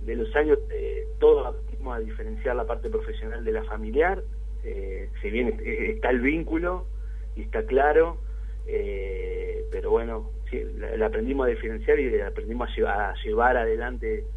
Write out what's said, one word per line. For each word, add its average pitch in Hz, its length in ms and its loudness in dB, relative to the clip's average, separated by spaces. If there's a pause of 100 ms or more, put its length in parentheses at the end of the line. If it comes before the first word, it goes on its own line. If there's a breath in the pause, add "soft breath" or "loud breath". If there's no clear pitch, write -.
de 117 100 -4
los 113 180 -2
años, 147 260 6 (120)
eh, - 340 -4 (140)
todos 147 280 8
aprendimos - 500 -6
a - 20 -2
diferenciar 110 560 -4
la 120 100 -2
parte 113 240 -4
profesional 110 540 -4
de 220 80 0
la 220 140 -2
familiar. 220 580 0 (400)
Eh, 98 460 -6 (120)
si 104 80 -4
bien 117 200 2
est-, - 100 -2
eh, 110 360 -2
está 123 160 0
el 123 100 4
vínculo 160 640 0 (500 loud breath)
y 110 60 -6
está 110 240 -2
claro, 151 520 6 (480 loud breath)
eh, 98 1080 -4
pero 95 200 -2
bueno, 113 400 2 (180)
sí, 123 120 -2 (180)
la, 104 160 -4
la 107 120 2
aprendimos 123 400 2
a - 20 6
diferenciar 113 500 2
y 131 120 2
la 101 160 2
aprendimos 104 420 -4
a - 60 -4
lleva-, 104 340 2
a 92 40 -4 (120)
llevar 120 320 4
adelante 113 680 -2 (140 loud breath)